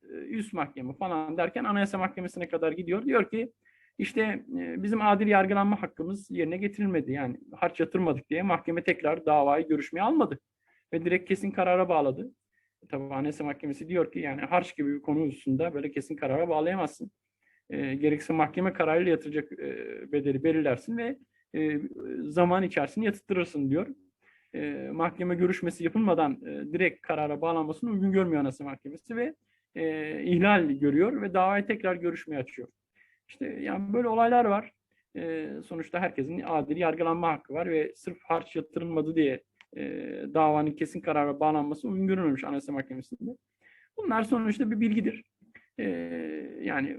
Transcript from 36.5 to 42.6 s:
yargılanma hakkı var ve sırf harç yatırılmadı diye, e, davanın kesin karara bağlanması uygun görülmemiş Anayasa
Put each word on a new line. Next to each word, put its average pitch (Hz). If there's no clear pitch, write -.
yargılanma 165
hakkı 151
var 170
ve 151
sırf -
harç -
yatırılmadı 160
diye, 143
e, -
davanın 151
kesin 156
karara 147
bağlanması 151
uygun 190
görülmemiş 165
Anayasa 143